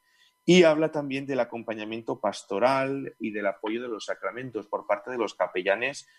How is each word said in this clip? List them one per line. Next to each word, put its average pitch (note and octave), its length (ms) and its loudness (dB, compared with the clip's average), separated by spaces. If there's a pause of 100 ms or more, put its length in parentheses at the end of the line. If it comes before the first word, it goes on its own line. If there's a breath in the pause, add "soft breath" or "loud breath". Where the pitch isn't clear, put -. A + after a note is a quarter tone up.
(440)
Y F3+ 200 8
habla D#3 280 4
también C#3 340 -4
del C3+ 140 -2
acompañamiento A2+ 800 -4
pastoral C3+ 1000 0
y A2 120 -6
del G#2 160 -2
apoyo A2 340 -4
de B2+ 60 -8
los G#2+ 180 -8
sacramentos G#2+ 600 -8
por G2 180 -6
parte G#2 260 -2
de B2+ 60 -4
los G#2+ 160 -2
capellanes, G2 760 -2 (120)